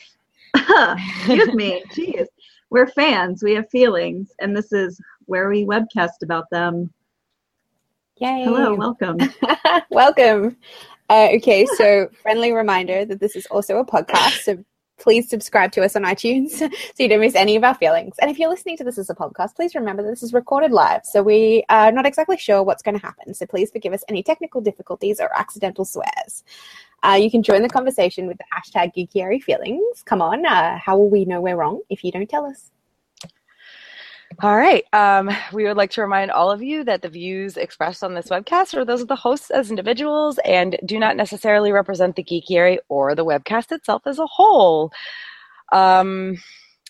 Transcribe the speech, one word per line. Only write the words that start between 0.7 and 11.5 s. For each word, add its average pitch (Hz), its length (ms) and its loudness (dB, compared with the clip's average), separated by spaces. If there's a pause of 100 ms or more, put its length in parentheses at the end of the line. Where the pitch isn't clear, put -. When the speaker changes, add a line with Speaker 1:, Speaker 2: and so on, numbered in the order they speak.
Speaker 1:
me. 196 340 -2
Speaker 2:
<laughs> - 40 -20
Speaker 1:
Jeez. 349 340 -6 (460)
We're 247 160 4
fans. 202 560 0
We 208 100 2
have 214 160 -2
feelings. 190 720 0
And 202 180 -4
this 208 160 -6
is 185 260 -2 (260)
where 190 220 -2
we 208 160 0
webcast 202 600 -2
about 165 260 -6
them. 175 420 -4 (1300)
Speaker 2:
Yay. 254 260 -4
Speaker 1:
Hello. 240 300 2
Welcome. 202 460 -4 (380)
Speaker 2:
<laughs> 175 340 0
Welcome. 240 680 4 (500)
Uh, 214 280 8
okay, 220 320 4 (100)